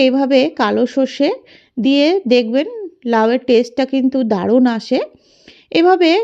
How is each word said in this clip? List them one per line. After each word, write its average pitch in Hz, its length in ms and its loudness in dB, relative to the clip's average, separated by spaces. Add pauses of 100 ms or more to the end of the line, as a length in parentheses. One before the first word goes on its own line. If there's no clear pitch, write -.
এভাবে 269 320 0 (220)
কালো 214 220 0 (120)
সর্ষে 277 340 -2 (480)
দিয়ে 277 300 2 (260)
দেখবেন 247 340 0 (460)
লাউয়ের 226 340 0
টেস্টটা 240 360 0 (100)
কিন্তু 262 240 -2 (160)
দারুণ 208 320 0 (120)
আসে। 247 220 -4 (800)
এভাবে 349 300 4 (140)